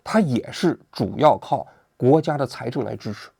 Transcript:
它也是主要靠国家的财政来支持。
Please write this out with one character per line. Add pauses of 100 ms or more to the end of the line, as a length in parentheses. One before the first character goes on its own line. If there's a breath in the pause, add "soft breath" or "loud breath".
它
也
是 (120)
主
要
靠 (320 soft breath)
国
家
的
财
政
来
支
持。